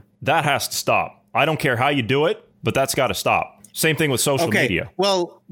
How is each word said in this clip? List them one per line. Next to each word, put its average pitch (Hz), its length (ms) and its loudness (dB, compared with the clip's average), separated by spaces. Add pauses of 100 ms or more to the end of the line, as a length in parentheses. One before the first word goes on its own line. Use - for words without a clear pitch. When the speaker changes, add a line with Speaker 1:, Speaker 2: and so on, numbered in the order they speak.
(220)
Speaker 1:
That 156 220 0
has 135 240 0
to - 80 -10
stop. - 480 -2 (100)
I 123 120 2
don't 156 140 0
care 131 180 0
how 127 120 2
you 147 140 0
do 135 220 2
it, 214 180 -2 (200)
but 113 100 0
that's 135 200 0
gotta 123 200 0
stop. - 480 -2 (100)
Same 160 240 0
thing 151 160 0
with 120 100 0
social 147 280 0
Speaker 2:
Okay, 190 140 2
Speaker 1:
media. 101 340 -2
Speaker 2:
well, 185 440 -2 (100)